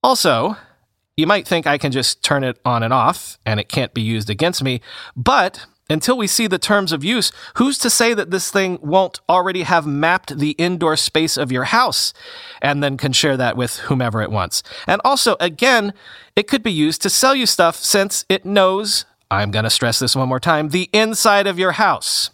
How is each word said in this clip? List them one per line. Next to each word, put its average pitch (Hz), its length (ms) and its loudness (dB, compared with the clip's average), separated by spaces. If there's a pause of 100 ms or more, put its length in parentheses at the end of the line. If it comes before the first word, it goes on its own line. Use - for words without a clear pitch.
Also, 180 560 0 (580)
you 156 120 0
might 202 200 0
think 165 200 0
I 143 100 2
can 139 140 -2
just 123 320 -2
turn 139 200 0
it 123 220 -4
on 120 160 0
and 113 100 0
off 131 540 0
and 107 140 0
it - 100 -8
can't 131 240 -4
be 117 80 -4
used 110 280 -2
against 143 340 -2
me, 127 180 -2 (340)
but 196 520 0 (220)
until 156 280 0
we 214 100 -2
see 226 200 0
the 185 100 0
terms 190 360 0
of 139 100 -4
use, 220 280 0 (240)
who's 269 220 0
to 247 120 -2
say 233 240 2
that 180 180 -2
this 185 180 -4
thing 190 320 0
won't 175 380 0 (100)
already 185 340 2
have 165 220 2
mapped 151 540 -2
the 151 120 0
indoor 165 440 0
space 156 400 0
of 127 160 -2
your 127 140 0
house 226 480 0 (480)
and 143 200 2
then 139 140 0
can 135 160 -2
share 139 240 2
that 123 220 0
with 123 220 -4
whomever 120 420 0
it 101 100 -4
wants? 95 320 -2 (240)
And 202 160 0
also, 262 380 2
again, 202 520 2 (440)
it 208 100 -2
could 247 160 0
be 226 80 0
used 156 300 0
to 196 80 -2
sell 262 260 2
you 254 100 0
stuff 170 300 2
since - 540 0
it 190 160 0
knows, 196 580 2 (260)
I'm 101 220 0
gonna 107 180 -2
stress 117 300 0
this 123 160 0
one 131 140 0
more 127 100 -2
time, 156 300 0
the 180 240 -2
inside 208 540 2
of 180 120 -2
your 185 140 2
house. - 600 0